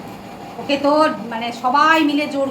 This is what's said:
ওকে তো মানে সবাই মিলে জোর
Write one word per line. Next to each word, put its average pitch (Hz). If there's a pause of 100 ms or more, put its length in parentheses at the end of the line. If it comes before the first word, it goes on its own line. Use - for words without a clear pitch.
(580)
ওকে -
তো 294 (220)
মানে 233
সবাই 302
মিলে 294
জোর 277